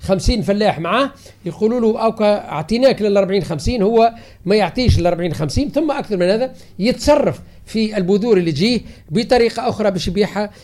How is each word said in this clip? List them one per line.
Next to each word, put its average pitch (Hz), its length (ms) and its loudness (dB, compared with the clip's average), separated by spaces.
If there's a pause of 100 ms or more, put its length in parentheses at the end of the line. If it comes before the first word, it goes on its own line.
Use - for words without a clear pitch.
خمسين 196 420 0
فلاح 196 380 0
معاه، 226 300 -2 (360)
يقولوا 220 340 -2
له: 220 240 0
"أوكا، 214 440 0
أعطيناك 208 540 0
للأربعين 196 400 2
خمسين"، 190 400 -4
هو 226 320 4 (300)
ما 196 120 2
يعطيش 214 420 2
للأربعين 170 360 0
خمسين، 160 360 -2
ثم 302 200 0
أكثر 269 260 -4
من 175 100 2
هذا 233 260 0 (260)
يتصرف 240 640 0 (240)
في 214 320 -4
البذور 202 420 2
اللي 165 140 0
تجيه 208 280 0 (300)
بطريقة 233 580 0
أخرى 208 220 0
باش 190 180 -4
يبيعها 202 420 -2 (140)